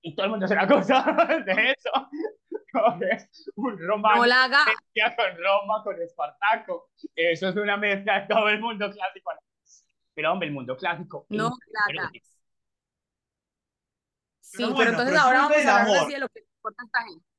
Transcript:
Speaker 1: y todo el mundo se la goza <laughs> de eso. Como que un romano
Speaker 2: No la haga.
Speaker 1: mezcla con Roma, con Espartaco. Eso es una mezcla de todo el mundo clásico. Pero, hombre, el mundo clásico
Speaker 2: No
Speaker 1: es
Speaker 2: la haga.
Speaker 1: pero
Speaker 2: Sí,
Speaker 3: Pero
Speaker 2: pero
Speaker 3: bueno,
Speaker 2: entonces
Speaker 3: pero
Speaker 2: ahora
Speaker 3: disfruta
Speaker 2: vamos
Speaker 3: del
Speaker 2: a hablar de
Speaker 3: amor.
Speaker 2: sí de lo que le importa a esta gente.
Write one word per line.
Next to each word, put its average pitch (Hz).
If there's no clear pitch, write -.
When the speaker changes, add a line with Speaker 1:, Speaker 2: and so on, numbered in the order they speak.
Speaker 1:
y 156
todo 196
el 208
mundo 196
se 208
la 185
goza 262
<laughs> 320
de 214
eso. -
Como 208
que 185
un 214
romano 208
Speaker 2:
No 240
la 254
haga. 277
Speaker 1:
mezcla 226
con 190
Roma, 202
con 170
Espartaco. 185
Eso 170
es 180
una 208
mezcla 202
de 196
todo 214
el 214
mundo 214
clásico. 196
Pero, 156
hombre, 175
el 147
mundo 127
clásico 170
Speaker 2:
No 220
Speaker 1:
es -
Speaker 2:
la 202
haga. 170
Speaker 1:
pero -
Speaker 2:
Sí, -
Speaker 3:
Pero 233
Speaker 2:
pero 254
Speaker 3:
bueno, 240
Speaker 2:
entonces 247
Speaker 3:
pero 302
Speaker 2:
ahora 262
Speaker 3:
disfruta -
Speaker 2:
vamos 294
Speaker 3:
del 285
Speaker 2:
a 208
hablar 208
de 294
Speaker 3:
amor. -
Speaker 2:
sí 294
de 277
lo 262
que -
le -
importa -
a 240
esta 233
gente. 165